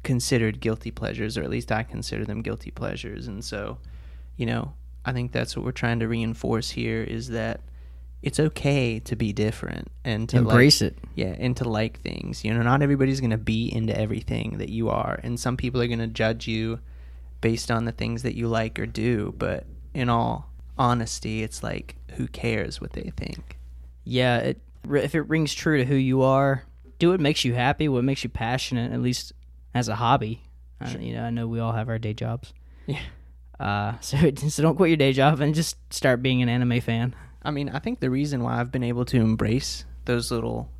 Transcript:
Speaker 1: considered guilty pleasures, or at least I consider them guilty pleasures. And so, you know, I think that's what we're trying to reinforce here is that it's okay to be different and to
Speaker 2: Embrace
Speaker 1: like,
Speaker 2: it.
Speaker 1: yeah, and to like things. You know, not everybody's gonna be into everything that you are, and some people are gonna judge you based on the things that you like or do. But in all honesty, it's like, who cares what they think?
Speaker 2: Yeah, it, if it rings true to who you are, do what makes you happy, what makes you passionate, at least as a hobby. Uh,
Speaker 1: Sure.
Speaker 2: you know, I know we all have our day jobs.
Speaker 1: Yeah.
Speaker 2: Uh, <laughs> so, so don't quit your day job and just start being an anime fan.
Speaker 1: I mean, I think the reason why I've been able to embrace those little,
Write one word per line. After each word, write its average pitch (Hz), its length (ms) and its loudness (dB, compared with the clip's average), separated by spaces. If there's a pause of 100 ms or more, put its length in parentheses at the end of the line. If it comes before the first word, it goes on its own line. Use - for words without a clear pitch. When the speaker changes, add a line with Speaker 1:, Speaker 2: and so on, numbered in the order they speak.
Speaker 1:
considered 120 580 2
guilty 110 300 -2
pleasures, 110 480 -4
or 78 40 -2
at 67 80 -4
least 120 200 -4
I 110 120 0
consider 110 420 -6
them 110 180 -6
guilty 107 280 -6
pleasures. - 580 -8
And 107 160 -10
so, 104 340 -8 (580)
you 120 100 -2
know, 117 280 -4 (300)
I 131 80 -4
think 123 200 -4
that's 120 240 -2
what - 80 -6
we're 123 80 -2
trying 117 280 0
to 113 80 0
reinforce 117 600 -2
here 113 320 -2
is 113 260 -6
that 113 320 -4 (600)
it's - 200 -2
okay 139 580 2
to - 160 -4
be 110 180 0
different - 600 -2 (120)
and 113 260 -2
to 123 80 6
Speaker 2:
Embrace 120 440 10
Speaker 1:
like, - 100 4
Speaker 2:
it. - 60 -14 (160)
Speaker 1:
yeah, 95 240 -2
and 123 200 0
to 123 100 -2
like 110 320 -2
things. - 440 -6
You 110 80 0
know, 117 100 2
not 131 200 6
everybody's 135 380 4
gonna 113 180 2
be 113 340 0
into 113 240 0
everything 110 640 -2
that - 120 -6
you 113 180 0
are, 110 340 0
and 120 160 -4
some 127 180 -2
people 127 240 -2
are 120 60 2
gonna 117 220 -2
judge 113 400 0
you 110 320 -2 (600)
based 113 300 0
on 113 140 2
the 117 80 -2
things 117 320 -4
that 117 100 -2
you 117 140 -2
like 113 320 -2
or 107 60 -2
do. 113 520 0
But - 280 -4 (280)
in 123 140 0
all 117 420 0 (260)
honesty, 113 680 0
it's - 180 -10
like, - 320 -6 (220)
who 123 100 -4
cares 110 540 -4
what - 140 -10
they - 220 -8
think? - 400 -8 (460)
Speaker 2:
Yeah, 123 360 2
it, 127 220 0 (320)
if 143 220 2
it 156 140 2
rings 156 260 2
true 151 240 4
to 123 60 4
who 139 100 2
you 131 280 4
are, 135 420 4 (340)
do 170 120 6
what 185 100 4
makes 151 240 2
you 120 100 2
happy, 139 340 2
what 127 140 2
makes 135 220 0
you 117 60 -4
passionate, 120 600 -2
at 123 80 -2
least 123 320 -2 (420)
as 120 140 4
a 110 60 0
hobby. 117 480 2 (380)
Uh, 120 80 -6
Speaker 1:
Sure. 123 120 -6
Speaker 2:
you 117 140 -6
know, 117 80 -4
I 117 80 -4
know 117 160 -2
we 117 140 -2
all 113 120 0
have 110 160 -2
our 113 120 -2
day 107 140 -2
jobs. 117 380 -6 (340)
Speaker 1:
Yeah. 143 120 -4 (600)
Speaker 2:
Uh, 101 360 -2
<laughs> - 40 -16
so, - 160 -4 (180)
so 147 260 -2
don't 156 140 4
quit 175 160 6
your 165 60 6
day 135 160 6
job 135 280 6
and 147 140 4
just 160 220 0 (180)
start 127 260 4
being 127 220 2
an 123 60 4
anime 123 320 2
fan. 120 340 0 (260)
Speaker 1:
I 151 120 -4
mean, 143 160 -2
I 139 100 -4
think 233 220 -4
the 131 100 0
reason 139 320 0
why 120 180 0
I've 123 120 -2
been 131 100 0
able 120 240 0
to 131 100 0
embrace 110 680 2 (220)
those 120 260 0
little, 117 480 -4